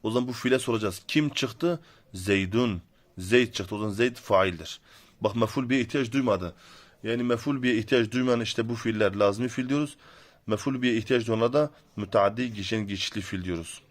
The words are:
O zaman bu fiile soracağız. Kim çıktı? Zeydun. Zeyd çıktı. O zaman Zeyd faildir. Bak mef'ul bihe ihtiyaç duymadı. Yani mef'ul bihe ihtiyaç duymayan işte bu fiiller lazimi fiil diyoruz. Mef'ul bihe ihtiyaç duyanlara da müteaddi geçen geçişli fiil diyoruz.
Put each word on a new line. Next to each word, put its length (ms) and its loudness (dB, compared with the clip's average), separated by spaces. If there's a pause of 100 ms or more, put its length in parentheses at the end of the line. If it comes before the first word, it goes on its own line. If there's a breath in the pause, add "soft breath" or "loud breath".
O 80 -2
zaman 160 0
bu 60 -8
fiile 260 2
soracağız. 480 -2
Kim 220 2
çıktı? 500 -2 (340 soft breath)
Zeydun. 680 0 (360 soft breath)
Zeyd 360 4
çıktı. 220 -6
O 40 -4
zaman 120 -2
Zeyd 240 2
faildir. 640 0 (420 soft breath)
Bak 140 0
mef'ul 340 0
bihe 100 4
ihtiyaç 320 -2
duymadı. 440 0 (480 loud breath)
Yani 200 -2
mef'ul 400 -2
bihe 120 2
ihtiyaç 360 2
duymayan 300 2
işte 280 -4
bu 60 -2
fiiller 400 0
lazimi 320 2
fiil 220 -4
diyoruz. 280 -2 (500 loud breath)
Mef'ul 340 -2
bihe 120 2
ihtiyaç 340 2
duyanlara 260 2
da 180 2 (240 soft breath)
müteaddi 580 2
geçen 340 -4
geçişli 340 -6
fiil 220 -6
diyoruz. 480 -6